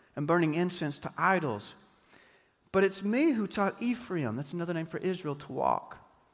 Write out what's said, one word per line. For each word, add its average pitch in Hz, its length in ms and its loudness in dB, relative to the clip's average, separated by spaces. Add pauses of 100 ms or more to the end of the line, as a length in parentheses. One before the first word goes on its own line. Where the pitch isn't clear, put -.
(160)
and 147 100 -2
burning 160 280 4
incense 170 440 -2
to - 180 -10
idols. 151 580 0 (960)
But 196 140 4
it's 190 180 0
me 254 300 4
who 220 140 0
taught 196 340 -2
Ephraim," 175 560 -2
that's 143 160 -8
another 170 220 -2
name 160 120 -2
for 160 120 -8
Israel, 180 380 -2
"to - 160 -12
walk. - 460 0 (360)